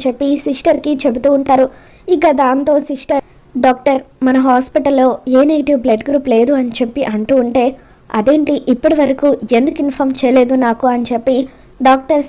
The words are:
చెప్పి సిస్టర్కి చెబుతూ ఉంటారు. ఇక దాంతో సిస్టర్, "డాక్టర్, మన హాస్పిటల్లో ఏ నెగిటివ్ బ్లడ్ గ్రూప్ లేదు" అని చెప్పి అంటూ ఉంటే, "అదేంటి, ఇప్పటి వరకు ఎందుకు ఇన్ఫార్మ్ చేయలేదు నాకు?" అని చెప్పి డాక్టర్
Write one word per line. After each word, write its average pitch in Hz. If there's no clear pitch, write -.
చెప్పి 254
సిస్టర్కి 294
చెబుతూ 254
ఉంటారు. 262
ఇక 330
దాంతో 269
సిస్టర్, 285
"డాక్టర్, 262
మన 262
హాస్పిటల్లో 262
ఏ 254
నెగిటివ్ 285
బ్లడ్ 220
గ్రూప్ 277
లేదు" 240
అని 254
చెప్పి 247
అంటూ 214
ఉంటే, 240
"అదేంటి, 285
ఇప్పటి 311
వరకు 269
ఎందుకు 311
ఇన్ఫార్మ్ 269
చేయలేదు 254
నాకు?" 233
అని 240
చెప్పి 240
డాక్టర్ 269